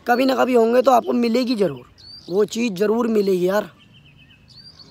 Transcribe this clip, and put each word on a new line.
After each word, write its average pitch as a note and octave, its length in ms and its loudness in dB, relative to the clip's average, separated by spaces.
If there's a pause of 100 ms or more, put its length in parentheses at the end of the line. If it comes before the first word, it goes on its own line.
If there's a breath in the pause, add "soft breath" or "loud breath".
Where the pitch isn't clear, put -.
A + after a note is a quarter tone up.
कभी A#3+ 180 2
ना C4 100 2
कभी B3 180 0
होंगे A#3 280 4
तो C4 100 2
आपको A#3+ 240 2
मिलेगी A#3+ 400 -2
ज़रूर, D3+ 300 -4 (440)
वो G3+ 180 0
चीज़ A3+ 280 -6
ज़रूर G#3+ 340 -2
मिलेगी G3 380 0
यार। G3 240 -2 (1200)